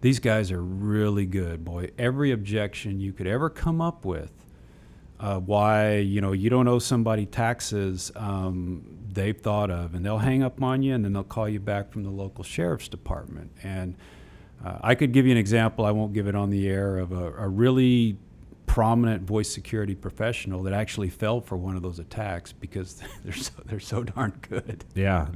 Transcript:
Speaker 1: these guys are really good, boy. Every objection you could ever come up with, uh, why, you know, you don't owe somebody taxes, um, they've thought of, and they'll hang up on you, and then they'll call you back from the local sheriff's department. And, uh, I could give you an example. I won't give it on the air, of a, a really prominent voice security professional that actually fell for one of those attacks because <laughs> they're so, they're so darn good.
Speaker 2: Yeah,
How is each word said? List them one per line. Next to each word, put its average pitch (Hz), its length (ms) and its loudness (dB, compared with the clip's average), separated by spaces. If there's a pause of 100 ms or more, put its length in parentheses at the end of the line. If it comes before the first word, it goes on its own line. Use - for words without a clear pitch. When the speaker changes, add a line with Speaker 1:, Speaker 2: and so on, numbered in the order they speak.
Speaker 1:
these 127 160 6
guys 110 340 2
are 87 100 -2
really 101 640 0
good, 85 380 -4
boy. 87 340 -6
Every 131 320 0
objection 104 680 -2
you 98 120 -4
could 95 140 -8
ever 135 240 0
come 165 300 0
up 165 240 -4
with, 76 260 -6 (880)
uh, 98 180 -2
why, 104 600 4
you 101 220 2
know, 98 120 0
you 98 180 2
don't 127 160 6
owe 123 140 4
somebody 113 460 2
taxes, 104 920 -2
um, 92 640 -4 (300)
they've 98 240 0
thought 104 340 0
of, 87 240 -4
and 90 100 -4
they'll 107 140 0
hang 131 240 4
up 131 200 -2
on 131 200 2
you, 135 120 2
and 113 100 2
then 98 80 0
they'll 98 100 0
call 107 260 -4
you 107 120 -2
back 101 320 -2
from 107 100 -6
the 98 80 -6
local 98 320 -8
sheriff's 165 460 -4
department. - 640 -8 (100)
And, 92 320 -6 (720)
uh, 90 160 -10
I 123 160 4
could 135 160 4
give 127 140 8
you 131 60 8
an 117 60 8
example. 113 460 4
I 104 80 4
won't 104 220 0
give 104 120 0
it 101 80 0
on 101 160 0
the 98 160 2
air, 98 320 0
of 90 140 -4
a, 87 220 -4
a 98 140 -4
really 120 680 4 (500)
prominent 113 560 4
voice 107 300 -2
security 104 420 -4
professional 101 720 -4
that 95 80 -2
actually 101 380 -2
fell 110 300 -2
for 98 160 -8
one 92 200 -4
of 90 60 -6
those 87 180 -8
attacks 98 520 -8
because - 480 -10 (120)
<laughs> - 120 -16
they're - 80 -10
so, - 200 -8 (140)
they're 107 120 -6
so 113 240 -6
darn 113 300 -4 (160)
good. - 360 -8 (100)
Speaker 2:
Yeah, 95 420 2